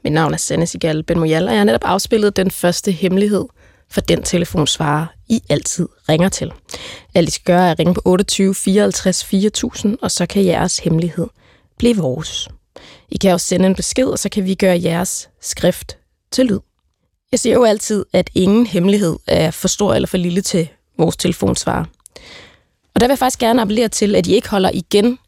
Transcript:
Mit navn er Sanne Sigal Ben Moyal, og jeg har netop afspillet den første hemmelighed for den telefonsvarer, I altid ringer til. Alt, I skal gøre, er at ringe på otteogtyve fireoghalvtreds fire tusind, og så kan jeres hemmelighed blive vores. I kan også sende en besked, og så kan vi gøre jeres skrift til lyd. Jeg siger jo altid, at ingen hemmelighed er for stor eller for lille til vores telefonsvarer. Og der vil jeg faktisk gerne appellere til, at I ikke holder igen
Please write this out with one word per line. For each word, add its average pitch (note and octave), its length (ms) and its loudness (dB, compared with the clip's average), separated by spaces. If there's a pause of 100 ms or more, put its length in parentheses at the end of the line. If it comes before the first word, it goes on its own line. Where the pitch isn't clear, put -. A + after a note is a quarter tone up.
Mit D3+ 100 -2
navn D#3 200 0
er D#3+ 40 -4
Sanne E3 300 -2
Sigal D#3 360 -4
Ben E3+ 160 0
Moyal, D#3+ 240 0
og F#3+ 80 -2
jeg G#3+ 80 2
har G3+ 60 4
netop A3+ 180 2
afspillet G#3 520 0
den F#3+ 160 0
første F3 400 -2
hemmelighed F#3+ 540 0 (440)
for - 120 -2
den - 220 0
telefonsvarer, D#3+ 840 -2 (240)
I A3+ 200 0
altid - 380 -2 (220)
ringer E3 200 4
til. - 220 -8 (640)
Alt, F3 160 4
I - 20 -4
skal - 140 -8 (100)
gøre, F3+ 120 4
er E3 40 4
at D#3+ 80 -2
ringe E3+ 140 2
på - 120 -2
otteogtyve F#3+ 500 2
fireoghalvtreds G3 680 0
fire G3+ 240 2
tusind, - 520 -4
og A3 100 -4
så F3 140 -2
kan G3 200 0
jeres - 340 0
hemmelighed E3 480 -2 (500)
blive A#3+ 200 2
vores. D#3 520 -6 (600)
I - 80 -6
kan F#3+ 160 4
også F3+ 140 -2
sende F#3 200 2
en F#3+ 80 2
besked, B3+ 300 -2
og C4 140 -2
så G3 100 -4
kan G3 160 -2
vi F#3+ 100 -2
gøre F3+ 260 2
jeres F3 480 -4 (120)
skrift - 560 -4 (340)
til C4 140 2
lyd. A3 140 -2 (720)
Jeg B3 80 0
siger A3+ 160 0
jo B3 80 4
altid, G#3+ 500 0
at F#3 220 0
ingen G#3 320 4
hemmelighed G3 480 2 (120)
er D#3+ 240 2
for - 160 -6
stor - 260 0
eller F#3 140 0
for - 100 -4
lille F3+ 240 -2
til E3+ 280 -2 (280)
vores E3 200 0
telefonsvarer. - 680 -2 (1120)
Og G#3 60 2
der A#3+ 60 4
vil C4 40 2
jeg C4+ 80 0
faktisk B3+ 200 -2
gerne A#3 220 2
appellere A3 280 0
til, G3+ 260 0
at F3 120 2
I E3 80 2
ikke B3 140 0
holder F#3+ 240 2
igen G#3 540 0